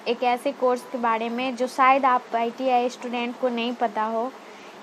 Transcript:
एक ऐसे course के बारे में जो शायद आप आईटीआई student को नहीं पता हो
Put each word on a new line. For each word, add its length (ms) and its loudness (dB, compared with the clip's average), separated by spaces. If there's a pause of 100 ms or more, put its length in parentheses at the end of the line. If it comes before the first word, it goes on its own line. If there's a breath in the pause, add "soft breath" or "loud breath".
एक 160 0
ऐसे 280 0
course 300 0
के 160 -8
बारे 320 0
में 260 -2
जो 120 0
शायद 380 6
आप 300 2
आईटीआई 540 0
student 500 -6
को 100 0
नहीं 240 -2
पता 300 -2
हो 280 -2 (520 loud breath)